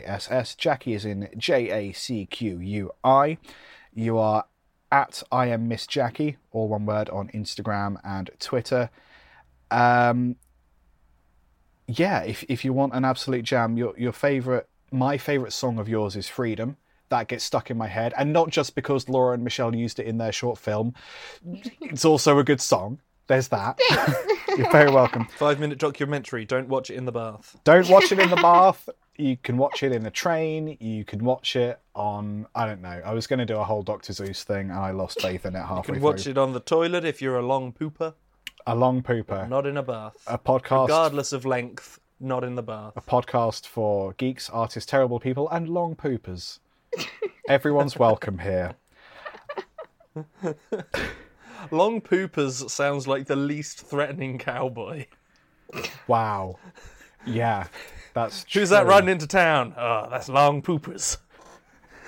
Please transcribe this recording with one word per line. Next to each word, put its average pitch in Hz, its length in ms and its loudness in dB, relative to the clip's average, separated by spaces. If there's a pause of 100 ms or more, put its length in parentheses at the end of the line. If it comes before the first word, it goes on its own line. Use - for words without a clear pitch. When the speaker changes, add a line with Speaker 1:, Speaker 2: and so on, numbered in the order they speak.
Speaker 1:
S 98 260 -10
S, 123 240 -2
Jackie 127 380 -2
is 101 100 -6
in 101 240 -6 (100)
J 120 340 0
A 101 200 -4
C 104 340 -8
Q 95 340 -6
U 98 320 -6 (120)
I. 143 340 4 (600)
You 113 200 0
are 107 260 2 (480)
at - 400 0
I 127 160 2
am 117 220 -2
Miss 113 180 -6
Jackie, 139 480 -2 (160)
all 110 160 -2
one 104 180 -2
word, 107 260 -2
on 98 180 -6
Instagram 101 760 -6
and 98 260 -8 (100)
Twitter. 123 500 -2 (840)
Um, 120 640 4 (1500)
yeah, 160 360 2
if, 110 260 -8
if 131 160 -2
you 131 80 0
want 135 200 2
an 127 120 0
absolute 127 400 -2
jam, 117 320 2
your, 117 200 -2
your 120 140 -2
favourite, 131 540 0 (260)
my 135 260 0
favourite 131 360 -2
song 120 260 -4
of 104 80 -6
yours 107 300 -2
is 95 100 -8
Freedom. 117 480 -4 (320)
That 117 220 -2
gets 117 160 -6
stuck - 260 -4
in 117 60 -4
my 110 100 -4
head, 113 300 -4
and 143 160 0
not 165 160 4
just 147 260 -2
because 131 320 -2
Laura 127 260 2
and 120 120 -4
Michelle 120 280 -2
used 117 260 -4
it 113 80 -6
in 113 100 -4
their 113 160 -2
short 120 240 -4
film. 110 360 -2 (500)
Speaker 2:
<laughs> 180 380 -14
Speaker 1:
It's 156 220 -6
also 151 360 6
a 143 40 6
good 139 160 2
song. 104 400 0 (280)
There's 131 200 2
that. 107 320 -2 (100)
Speaker 2:
Thanks. - 240 2 (240)
Speaker 1:
<laughs> 392 200 -4
You're - 140 0
very 147 200 8
welcome. 127 340 4 (120)
Speaker 3:
Five-minute 147 420 0
documentary. 139 680 -4
Don't 131 220 -4
watch 131 220 -4
it - 60 -10
in 127 100 -8
the 127 60 -4
bath. 113 520 -10
Speaker 1:
Don't 175 260 10
watch 185 220 10
it 190 80 6
in 185 100 6
Speaker 2:
<laughs> 175 60 4
Speaker 1:
the - 0 -
bath. 175 520 8 (300)
You 135 200 0
can 123 200 -4
watch 139 260 0
it 135 80 2
in 113 140 -2
a 107 60 -8
train. 156 680 -2
You 110 260 -6
can 104 180 -6
watch 127 320 -2
it 120 240 0 (160)
on, 104 580 -6
I 117 120 -2
don't 104 160 -6
know. 87 220 -12
I 101 100 -6
was 113 140 -4
gonna 127 180 0
do 107 120 -2
a 107 60 -2
whole 107 200 -2
Doctor 104 300 -8
Seuss 98 300 -10
thing, 98 260 -4
and 92 100 -8
I 95 120 -4
lost 95 300 -6
faith 92 240 -6
in 92 100 -8
it 92 40 -8
Speaker 3:
You - 60 -10
Speaker 1:
halfway 95 300 -6
Speaker 3:
can 135 80 -2
watch 151 200 0
Speaker 1:
through. 143 100 -6
Speaker 3:
it 127 40 -2
on 135 160 2
the 123 60 -6
toilet 170 460 0
if 156 160 -4
you're 131 180 -2
a 120 60 -2
long 131 280 -2
pooper. 156 400 -8 (540)
Speaker 1:
A 117 80 0
long 127 260 2
pooper. 107 480 -4
Speaker 3:
Not 135 160 -2
in 139 120 -4
a 139 60 -4
bath. 113 320 -10 (120)
Speaker 1:
A 117 100 -4
podcast. 131 500 0
Speaker 3:
Regardless 147 460 0
of 131 120 -8
length, 123 540 -6 (200)
not 127 240 -4
in 123 120 -6
the 123 80 -6
bath. 107 320 -12
Speaker 1:
A - 60 -12
podcast 120 640 0
for 101 480 -2
geeks, 127 360 -6
artists, 113 400 -6
terrible 127 300 2
people, 135 300 -4
and 165 200 -4
long 170 260 -4
poopers. 104 640 -8 (440)
Speaker 2:
<laughs> - 460 -10
Speaker 1:
Everyone's 143 480 2
welcome 107 420 2
here. 92 360 -4 (1400)
Speaker 3:
<laughs> 156 200 -14 (1400)
Long 208 300 2
poopers 139 680 -2
sounds 143 380 -2
like 135 180 -2
the 143 100 -2
least 143 460 -4
threatening 139 560 -6
cowboy. 123 680 -8 (1000)
Speaker 1:
Wow. 107 520 0 (640)
Yeah, 113 420 -2 (460)
that's 117 400 -4
Speaker 3:
Who's 196 160 2
that 202 120 10
Speaker 1:
true. 180 100 6
Speaker 3:
riding 190 180 10
into 170 160 0
town? 151 520 4
Oh, 117 320 0
that's 123 200 -8
long 143 320 4
poopers. 165 560 -4 (920)